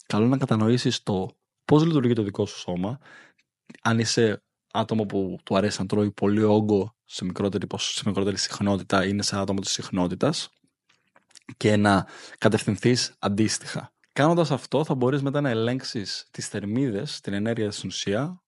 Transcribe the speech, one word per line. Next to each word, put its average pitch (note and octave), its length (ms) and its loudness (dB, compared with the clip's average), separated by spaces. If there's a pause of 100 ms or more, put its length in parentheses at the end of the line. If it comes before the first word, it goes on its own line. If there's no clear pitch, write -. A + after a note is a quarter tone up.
καλό G#2+ 220 2
να C3+ 100 4
κατανοήσεις A#2+ 680 2
το F#2+ 240 -2 (380)
πώς D3+ 200 6
λειτουργεί C3+ 280 2
το A2 100 2
δικό G2+ 220 -2
σου - 120 -12
σώμα. F#2 420 -4 (840)
Αν A2+ 180 2
είσαι A2+ 440 0 (300)
άτομο A2 320 0
που G2 380 -4
του G#2+ 120 -2
αρέσει G2+ 260 2
να F#2+ 40 -2
τρώει G#2 260 2
πολύ G#2 320 2
όγκο G#2 520 4 (100)
σε - 200 -10
μικρότερη F#2+ 420 -2
ποσ-, - 260 -6
σε - 120 -6
μικρότερη G2 320 0
συχνότητα, G2 680 0
είναι G2 160 0
σε G2+ 160 -2
άτομο G2 220 -2
της F#2 120 -4
συχνότητας, F#2 800 -2 (1080)
και G#2+ 180 4
να G2+ 320 4 (300)
κατευθυνθείς A2+ 840 2
αντίστοιχα. - 720 -2 (200)
Κάνοντας D#3+ 380 2
αυτό, C3+ 320 -2
θα D#3 120 -2
μπορείς C3 260 0
μετά C#3 200 -2
να C#3+ 80 -2
ελέγξεις A2+ 840 -4
τις - 160 -12
θερμίδες, A2 720 -4
την - 140 -6
ενέργεια G#2+ 380 -2
στην - 180 -8
ουσία, C3 580 -4